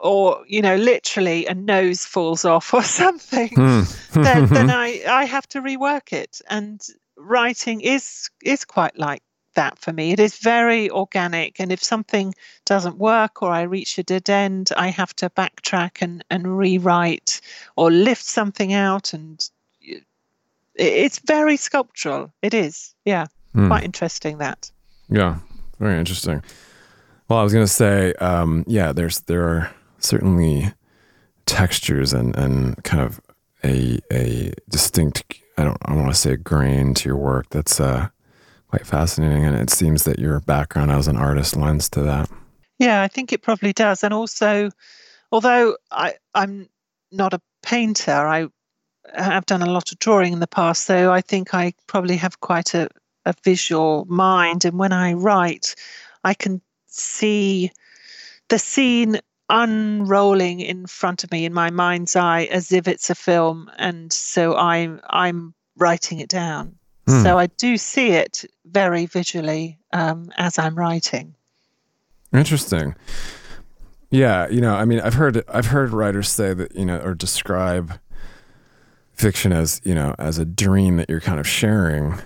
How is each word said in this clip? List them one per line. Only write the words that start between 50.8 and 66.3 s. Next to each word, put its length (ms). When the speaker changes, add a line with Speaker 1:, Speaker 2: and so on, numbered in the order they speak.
Speaker 1:
so 260
I 80
think 340
I 180
probably 300
have 240
quite 340
a, 140
a 80
visual 640
mind. 560
And 140
when 140
I 200
write, 640
I 100
can 260
see 840
the 100
scene 640
unrolling 1080
in 260
front 360
of 80
me 140
in 80
my 180
mind's 460
eye 340
as 220
if 160
it's 220
a 40
film. 640
And 340
so 440
I'm, 440
I'm 440
writing 420
it 100
down. 480